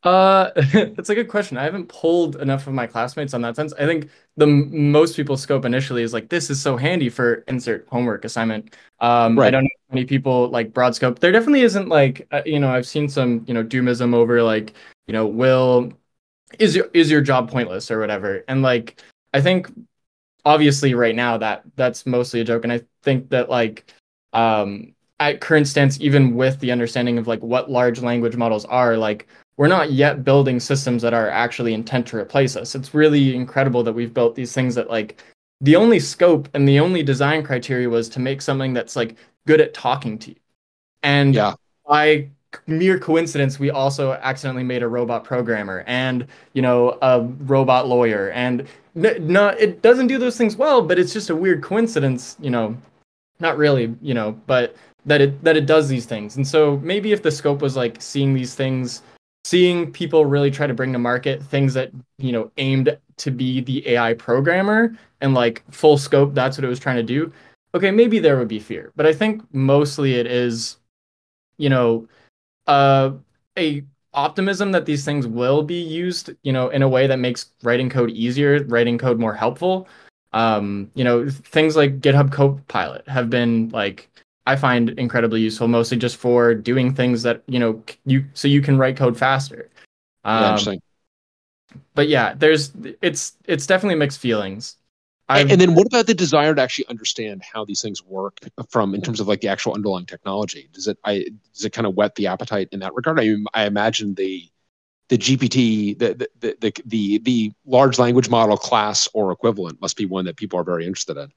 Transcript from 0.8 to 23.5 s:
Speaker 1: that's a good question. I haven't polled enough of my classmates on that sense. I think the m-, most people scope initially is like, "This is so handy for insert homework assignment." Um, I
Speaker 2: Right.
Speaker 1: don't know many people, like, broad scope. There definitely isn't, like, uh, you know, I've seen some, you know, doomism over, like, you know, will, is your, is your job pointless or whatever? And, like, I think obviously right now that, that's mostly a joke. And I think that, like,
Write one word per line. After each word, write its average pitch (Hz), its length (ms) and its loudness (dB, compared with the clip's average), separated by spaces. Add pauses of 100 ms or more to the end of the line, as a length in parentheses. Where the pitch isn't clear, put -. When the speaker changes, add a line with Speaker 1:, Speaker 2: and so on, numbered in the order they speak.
Speaker 1:
that's - 140 -12
a 208 60 0
good 226 120 -2
question. 202 280 -4
I 131 100 -4
haven't 175 220 -6
polled 165 500 0
enough 135 280 -4
of 139 80 -8
my 120 140 -4
classmates 131 480 -6
on 120 60 -4
that 117 140 -6
sense. 117 180 -6
I 143 120 -4
think 156 240 -2 (280)
the 151 100 6
m-, 147 440 2
most 156 240 4
people 143 220 -4
scope 135 280 -2
initially 123 360 -2
is 117 120 -4
like, 110 160 -8
"This 170 200 -4
is 139 100 -4
so 135 180 -2
handy 147 320 -2
for 117 380 -2
insert 120 440 -6
homework 120 340 -4
assignment." 113 480 -6 (260)
Um, 117 380 4
I 135 60 4
Speaker 2:
Right. 127 80 6
Speaker 1:
don't 135 140 2
know 135 40 0 (220)
many 131 140 -4
people, 131 440 0
like, 117 240 -4
broad 123 220 2
scope. 127 240 -2
There 175 120 4
definitely 233 300 4
isn't, 196 280 2
like, 143 420 2
uh, 143 120 -2
you 151 160 -2
know, 139 100 2
I've 127 180 -2
seen 147 200 -4
some, 123 400 -2
you 123 60 -6
know, 113 100 -2
doomism 123 520 0
over, 120 260 4
like, 110 320 0 (320)
you 107 80 -10
know, 110 140 0
will, 127 680 2 (640)
is 175 180 4
your, - 180 0
is 160 180 4
your 151 100 6
job 127 300 0
pointless 113 400 -6
or 110 80 -2
whatever? 101 480 -4
And, 135 160 -2
like, 120 360 -2 (340)
I 139 80 2
think 180 300 0 (720)
obviously 143 480 4
right 117 220 2
now 120 220 0
that, 107 240 -4 (140)
that's 127 300 -2
mostly 123 340 -2
a 117 40 -2
joke. 113 200 -2
And 120 80 -4
I 120 100 -4 (220)
think 131 260 0
that, 123 200 -2
like, 117 440 -4 (400)